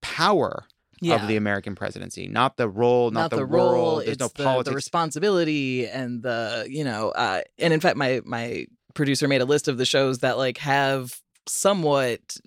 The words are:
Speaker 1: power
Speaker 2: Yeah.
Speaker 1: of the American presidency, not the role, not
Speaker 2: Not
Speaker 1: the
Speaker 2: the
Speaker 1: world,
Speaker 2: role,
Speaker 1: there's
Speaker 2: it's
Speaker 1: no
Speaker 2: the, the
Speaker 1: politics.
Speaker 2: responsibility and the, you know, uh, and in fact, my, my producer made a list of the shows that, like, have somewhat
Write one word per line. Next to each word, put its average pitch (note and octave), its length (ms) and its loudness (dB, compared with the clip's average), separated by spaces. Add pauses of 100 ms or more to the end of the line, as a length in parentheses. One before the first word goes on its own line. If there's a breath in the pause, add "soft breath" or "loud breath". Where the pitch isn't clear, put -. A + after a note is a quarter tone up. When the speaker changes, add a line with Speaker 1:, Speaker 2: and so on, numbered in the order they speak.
Speaker 1:
power E3 640 0 (360)
Speaker 2:
Yeah. D#3+ 200 2
Speaker 1:
of G#2+ 60 -6
the A2 80 2
American G2+ 400 -2
presidency, F#2+ 520 -10
not A#2 300 0
the A#2+ 120 0
role, A#2+ 420 2
not A2 100 0
Speaker 2:
Not E3 100 0
Speaker 1:
the - 60 -2
Speaker 2:
the C#3 80 -2
Speaker 1:
world, - 280 4
Speaker 2:
role, - 240 2
Speaker 1:
there's A2+ 120 -4
Speaker 2:
it's C3 100 -4
Speaker 1:
no B2+ 100 -2
Speaker 2:
the, - 80 -20
the D3 60 -4
Speaker 1:
politics. C3 320 0
Speaker 2:
responsibility D3+ 1120 0
and A#2+ 360 -8
the, A2+ 460 -4
you D3 140 -6
know, A2 280 -2
uh, F#2+ 300 0 (180)
and E3 140 4
in D#3 60 4
fact, - 180 2
my, C3 280 0
my A#2 400 -8 (300)
producer C#3 320 0
made C3+ 140 4
a B2 40 2
list D3 220 2
of C3+ 100 -2
the B2 80 0
shows C3+ 340 2
that, B2+ 200 0
like, B2+ 200 -2
have C3+ 600 0 (280)
somewhat C#3+ 1000 0